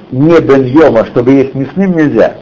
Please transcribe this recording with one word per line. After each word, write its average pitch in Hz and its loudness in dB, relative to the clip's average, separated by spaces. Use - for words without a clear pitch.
не 156 2
бен 135 0
йома, 123 2
чтобы 123 -2
есть 135 0
мясным, 175 -4
нельзя. 117 0